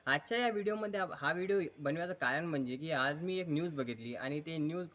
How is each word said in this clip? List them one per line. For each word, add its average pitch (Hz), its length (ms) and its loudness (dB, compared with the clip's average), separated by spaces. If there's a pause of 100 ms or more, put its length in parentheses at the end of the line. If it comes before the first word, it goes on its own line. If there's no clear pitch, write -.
आजच्या 147 320 2
या 240 120 4
व्हिडिओमध्ये 208 500 0
आप-, 180 180 -2
हा 143 160 2
व्हिडिओ 190 280 2 (180)
बनवायचं 165 340 0
कारण 147 320 0
म्हणजे 135 300 0
की 156 160 -4
आज 143 300 2
मी 185 160 0
एक 175 120 -2
न्यूज 160 240 2
बघितली 120 420 -4
आणि 143 240 -2
ते 165 180 -4
न्यूज 165 380 0